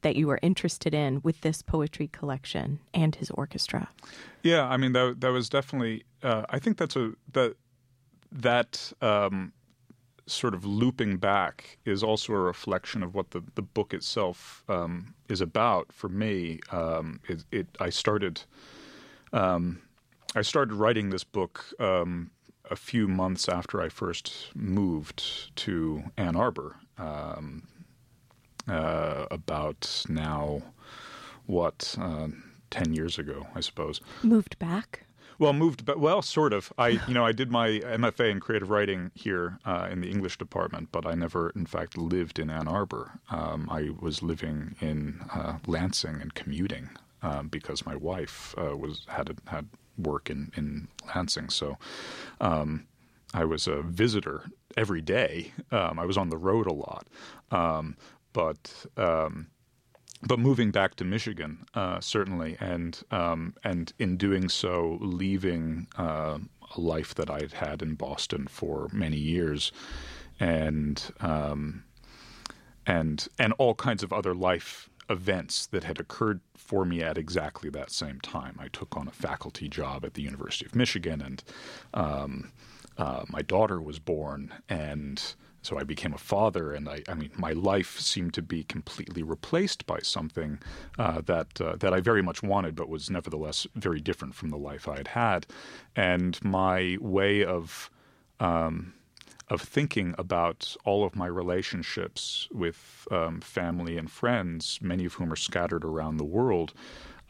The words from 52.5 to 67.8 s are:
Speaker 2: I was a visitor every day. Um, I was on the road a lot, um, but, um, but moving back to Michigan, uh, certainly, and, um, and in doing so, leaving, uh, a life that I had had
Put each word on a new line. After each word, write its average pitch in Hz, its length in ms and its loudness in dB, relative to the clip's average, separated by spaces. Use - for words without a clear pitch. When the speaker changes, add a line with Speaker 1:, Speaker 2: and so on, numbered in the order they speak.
Speaker 2:
I 85 100 2
was 80 220 2
a 73 160 2
visitor 87 640 0
every 101 240 2
day. 82 520 0
Um, 85 260 2
I 85 80 0
was 95 100 0
on 95 120 2
the 80 100 -2
road 95 300 4
a 87 40 2
lot, - 360 -8
um, 80 460 2
but, - 540 -2
um, 80 520 2
but 123 160 2
moving 120 320 6
back 95 260 4
to - 80 -4
Michigan, 92 720 -4
uh, 92 240 0
certainly, 90 640 0
and, 85 500 -4
um, 85 540 0
and 87 340 -2
in 92 180 2
doing 95 320 4
so, 87 520 0
leaving, 90 880 0
uh, 78 400 -2
a - 40 -4
life 80 360 0
that 78 120 -2
I 76 120 -4
had 73 140 -6
had 76 280 -4